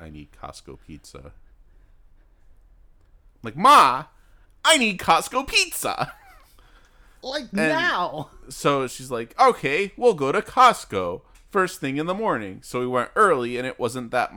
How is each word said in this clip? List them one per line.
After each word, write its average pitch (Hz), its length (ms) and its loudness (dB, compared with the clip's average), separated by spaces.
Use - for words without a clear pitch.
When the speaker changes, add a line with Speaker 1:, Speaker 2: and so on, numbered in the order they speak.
Speaker 1:
I 80 100 -18
need 76 220 -18
Costco 69 520 -18
pizza." 76 340 -20
I'm 67 120 -20
like, 113 120 -10
"Ma, 160 500 6
I 311 120 6
need 214 220 0
Costco 233 480 0
pizza." - 720 -4
<laughs> - 40 -20
Speaker 2:
Like 269 220 -10
Speaker 1:
And 196 120 -8
Speaker 2:
now. 285 760 -2
Speaker 1:
so 139 400 0
she's 127 220 -12
like, 120 300 -8
"Okay, 202 560 2
we'll 233 180 4
go 139 180 -2
to 185 100 0
Costco 101 800 2
first 185 280 -2
thing 139 160 -4
in 156 100 -4
the 180 80 -2
morning." 123 500 -6
So - 160 -6
we 123 80 -2
went 123 260 -2
early, 131 420 2
and 123 100 -4
it - 140 -8
wasn't 120 300 -6
that, 120 260 -2